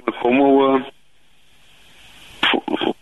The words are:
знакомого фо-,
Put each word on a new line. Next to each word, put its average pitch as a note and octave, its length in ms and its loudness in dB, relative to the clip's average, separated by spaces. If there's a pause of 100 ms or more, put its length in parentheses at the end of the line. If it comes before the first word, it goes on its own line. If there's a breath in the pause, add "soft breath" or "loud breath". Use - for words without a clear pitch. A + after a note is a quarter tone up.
знакомого C3+ 880 0 (1500)
фо-, - 600 -4